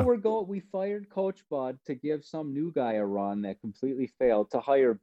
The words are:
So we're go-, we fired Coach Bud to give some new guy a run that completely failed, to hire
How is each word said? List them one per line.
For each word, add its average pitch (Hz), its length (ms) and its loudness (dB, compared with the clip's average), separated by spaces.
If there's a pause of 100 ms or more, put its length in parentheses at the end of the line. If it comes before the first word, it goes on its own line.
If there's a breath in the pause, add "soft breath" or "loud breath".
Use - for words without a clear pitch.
So 254 60 6
we're 247 120 6
go-, 220 240 0
we 190 180 -6
fired 202 500 -6
Coach 190 300 -2 (100)
Bud 131 360 -4
to 143 80 -4
give 147 300 -6
some 151 300 -8
new 156 180 -4
guy 120 220 0
a 107 100 0
run 101 380 -2
that 98 180 -6
completely 127 460 -6
failed, 113 460 2
to 127 80 0
hire 131 420 4